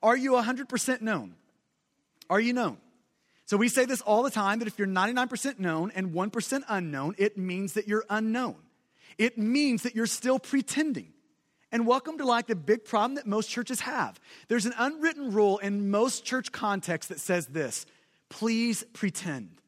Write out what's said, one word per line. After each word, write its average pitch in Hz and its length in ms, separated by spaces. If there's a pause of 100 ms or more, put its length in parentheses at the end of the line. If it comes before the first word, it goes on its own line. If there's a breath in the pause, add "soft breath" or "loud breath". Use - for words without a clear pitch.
Are 226 160
you 262 180
a 247 60
hundred 254 260
percent 254 340
known? 151 340 (920)
Are 190 100
you 240 140
known? 208 240 (680)
So 208 120
we 226 120
say 254 160
this 247 160
all 214 220
the 277 80
time, 208 280
that 233 80
if 202 100
you're 202 100
ninety-nine 214 400
percent 254 320
known 175 360
and 185 180
one 185 180
percent 262 360
unknown, 170 500
it 202 200
means 185 360
that - 140
you're 214 220
unknown. 220 460 (640 loud breath)
It 233 200
means 240 460
that 240 120
you're 220 120
still 254 320
pretending. 269 760 (580)
And 233 140
welcome 269 320
to, 285 80
like, 240 220
the 233 80
big 196 280
problem 240 320
that 269 120
most 214 200
churches 240 340
have. 208 380 (280 loud breath)
There's 220 180
an 240 100
unwritten 294 560
rule 202 280
in 202 320
most 220 340
church - 260
contexts 190 580
that 190 100
says 175 260
this, 135 400 (440 soft breath)
"Please 226 640
pretend." 151 580 (180)